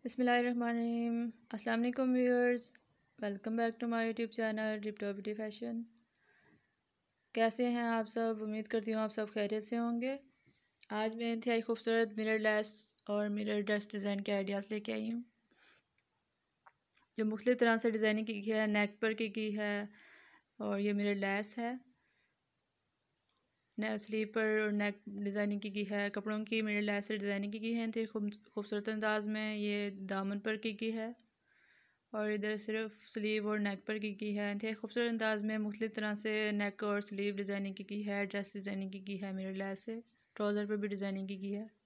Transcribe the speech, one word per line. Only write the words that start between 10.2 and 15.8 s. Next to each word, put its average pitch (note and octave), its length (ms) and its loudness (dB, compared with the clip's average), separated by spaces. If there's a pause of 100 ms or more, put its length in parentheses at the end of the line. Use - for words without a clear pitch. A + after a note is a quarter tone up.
आज A3 240 0
मैं A#3 160 0
इंतहाई A3+ 340 2
खूबसूरत A3+ 500 2
मिरर A3 220 2
लेस G#3+ 340 2 (360)
और G#3 280 0
मिरर G#3 240 0
ड्रेस G#3 300 0
डिज़ाइन G3+ 300 -2
के G#3 100 -2
आइडियाज़ G3+ 400 0
लेके G#3+ 220 -4
आई A3 180 -2
हूँ, A#3+ 120 -4 (1900)